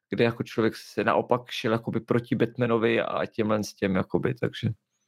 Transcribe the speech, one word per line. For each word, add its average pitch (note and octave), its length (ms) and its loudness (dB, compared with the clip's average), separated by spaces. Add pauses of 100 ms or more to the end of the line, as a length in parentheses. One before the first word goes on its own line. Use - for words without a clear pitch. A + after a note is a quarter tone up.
(100)
kde A#2 140 2
jako A#2 180 0
člověk A2 340 0
se - 280 -6
naopak A#2+ 460 0
šel - 220 -2
jakoby A2+ 280 -2
proti A#2+ 360 0
Batmanovi A2+ 640 2
a - 260 -2
těmhle G#2+ 380 0
s - 100 -14
těm F#2+ 220 0
jakoby, - 380 0
takže - 340 -4 (400)